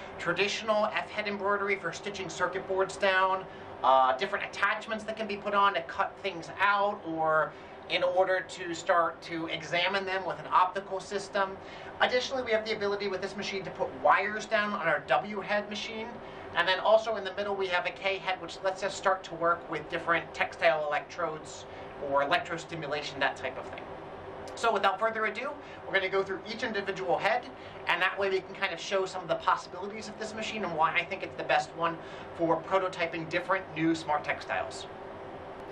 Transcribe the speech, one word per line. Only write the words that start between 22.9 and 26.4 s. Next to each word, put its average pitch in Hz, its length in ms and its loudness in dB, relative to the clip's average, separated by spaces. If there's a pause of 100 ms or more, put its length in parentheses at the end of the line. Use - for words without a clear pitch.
that 135 160 0
type - 220 -6
of - 100 -8
thing. - 140 -10 (720)
So 233 180 2
without 196 260 4
further 220 280 2
ado, 233 240 -4 (360)
we're - 60 -8
gonna 190 160 4
go 196 140 2
through 190 180 -4 (100)